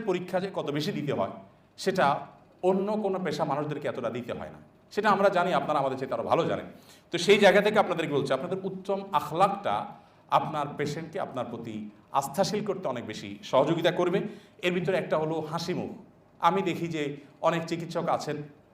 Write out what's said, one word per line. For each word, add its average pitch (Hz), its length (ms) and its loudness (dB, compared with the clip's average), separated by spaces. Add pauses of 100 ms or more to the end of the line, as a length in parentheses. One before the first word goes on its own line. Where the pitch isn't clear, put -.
পরীক্ষা 180 340 0
যে 190 140 -2
কত 151 160 -4
বেশি 151 220 -2
দিতে 143 220 -2
হয়, 101 180 0 (460)
সেটা 170 500 2 (360)
অন্য 196 300 2
কোনো 196 300 -2
পেশা 160 220 -2
মানুষদেরকে 143 420 -2
এতটা 117 220 -4
দিতে 110 240 -6
হয় 78 160 -10
না, - 100 -18 (320)
সেটা 214 180 4
আমরা 196 200 6
জানি, 180 240 2
আপনারা 151 260 2
আমাদের 135 180 0
চাইতে 127 160 -6
আরও 110 100 -2
ভালো 131 220 2
জানেন। 92 200 -2 (460)
তো 170 60 -2
সেই 220 200 6
জায়গা 196 240 8
থেকে 214 180 4
আপনাদেরকে 165 340 0
বলছি, 139 200 0
আপনাদের 175 300 -2
উত্তম 190 360 -4 (120)
আখলাকটা 151 720 0 (440)
আপনার 143 360 0 (120)
পেশেন্টকে 165 420 -6
আপনার 123 260 -6
প্রতি 113 440 -10 (220)
আস্থাশীল 190 540 0
করতে 185 220 -4
অনেক 120 180 -6
বেশি 104 380 -10
সহযোগিতা 151 480 4
করবে। 175 300 0 (400)
এর 175 120 0
ভিতরে 180 240 0
একটা 160 200 0
হলো 156 240 -2
হাসি 165 320 -6
মুখ। 127 160 -6 (500)
আমি 180 220 4
দেখি 170 260 -2
যে 147 300 -4 (240)
অনেক 165 240 2
চিকিৎসক 165 440 -4
আছেন 147 280 -2 (360)